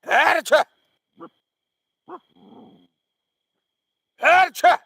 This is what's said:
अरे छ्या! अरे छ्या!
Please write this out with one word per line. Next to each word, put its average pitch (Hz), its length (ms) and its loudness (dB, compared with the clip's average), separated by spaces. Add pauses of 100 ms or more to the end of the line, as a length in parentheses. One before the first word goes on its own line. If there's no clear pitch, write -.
अरे 320 340 0
छ्या! 277 220 0 (3500)
अरे 349 340 2
छ्या! - 320 2